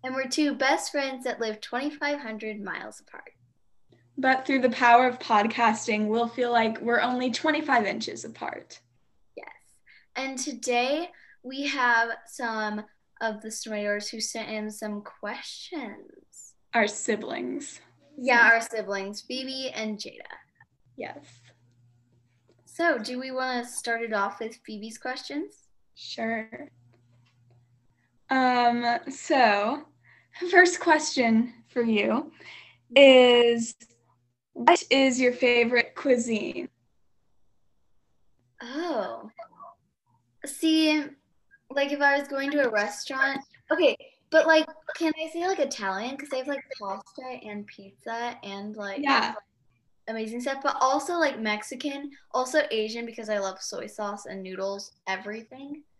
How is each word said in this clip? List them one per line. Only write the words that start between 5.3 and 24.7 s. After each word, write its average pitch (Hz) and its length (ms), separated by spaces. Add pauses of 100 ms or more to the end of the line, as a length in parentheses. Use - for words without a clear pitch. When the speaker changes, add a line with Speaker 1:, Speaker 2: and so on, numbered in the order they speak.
Speaker 2:
we'll 233 180
feel 240 240
like 226 300
we're 233 200
only 247 300
twenty-five 294 560
inches - 380
apart. - 560 (560)
Speaker 1:
Yes. - 100 (720)
And 269 200
today 254 760 (340)
we 269 240
have 240 400 (180)
some 214 560 (380)
of 214 200
the 220 100
Snoiders 208 580
who 226 120
sent 220 300
in 214 220
some 208 300
questions. - 1500 (200)
Speaker 2:
Our 214 140
siblings. - 920 (400)
Speaker 1:
Yeah, 240 300
Speaker 2:
So 233 80
Speaker 1:
our 226 40
siblings, 202 600
Phoebe 262 520
and 214 260
Jada. - 360 (640)
Speaker 2:
Yes. - 220 (1500)
Speaker 1:
So, 339 340
do 247 220
we 262 100
wanna 254 340
start 233 380
it 220 120
off 208 260
with 233 240
Phoebe's 220 320